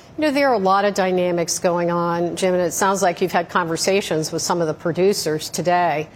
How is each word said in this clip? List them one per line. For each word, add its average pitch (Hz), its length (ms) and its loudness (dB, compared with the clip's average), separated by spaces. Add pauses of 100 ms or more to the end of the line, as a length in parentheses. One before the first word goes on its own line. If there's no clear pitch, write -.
(160)
You 311 100 -2
know, 302 60 2
there 277 160 2
are 254 60 2
a 214 60 2
lot 196 260 2
of 202 80 0
dynamics 180 640 0
going 175 320 0
on, 170 460 0
Jim, 185 180 0
and 180 80 2
it 170 100 -2
sounds 196 300 0
like 175 180 2
you've 180 120 -2
had 175 180 0
conversations 170 840 0
with 165 120 -4
some 175 180 0
of 160 60 0
the 151 60 -2
producers 170 760 -2
today. 170 680 0